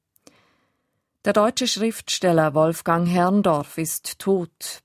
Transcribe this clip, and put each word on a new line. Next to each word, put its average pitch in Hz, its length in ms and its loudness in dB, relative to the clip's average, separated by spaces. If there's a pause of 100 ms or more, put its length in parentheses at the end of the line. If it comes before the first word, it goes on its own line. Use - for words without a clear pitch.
(1300)
Der 208 80 0
deutsche 226 340 2
Schriftsteller 180 840 0
Wolfgang 165 520 2
Herrndorf 180 720 0
ist - 420 -8
tot. - 640 -4